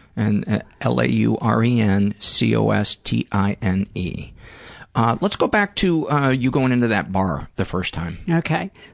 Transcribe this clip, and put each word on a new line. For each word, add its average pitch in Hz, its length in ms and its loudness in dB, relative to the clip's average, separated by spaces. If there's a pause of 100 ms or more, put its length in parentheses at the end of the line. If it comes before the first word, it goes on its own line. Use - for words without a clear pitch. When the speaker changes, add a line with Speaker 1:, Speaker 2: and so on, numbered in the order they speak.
(180)
Speaker 1:
And, 107 320 0
uh, 104 100 0 (220)
L 123 180 0
A 120 80 2
U 113 320 2
R 113 240 2
E 120 160 2
N 101 400 2
C - 340 0
O 107 180 2
S 104 240 0
T - 360 -4
I 101 300 2
N 95 340 0
E. - 360 -6 (600)
Uh, 226 280 2
let's - 160 -2
go 339 100 0
back 208 300 0
to, 165 320 0
uh, 139 200 2
you 131 220 0
going 131 220 2
into 120 160 2
that 95 240 -2
bar 90 420 0
the 98 100 -2
first - 280 -4
time. 85 240 -6 (120)
Speaker 2:
Okay. 170 420 -2 (220)